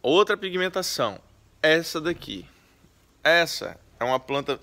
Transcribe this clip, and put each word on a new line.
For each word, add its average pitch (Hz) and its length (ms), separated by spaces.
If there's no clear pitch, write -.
Outra 202 300
pigmentação, 185 800
essa 160 400
daqui. 147 440
Essa 156 560
é 113 60
uma 127 160
planta 139 440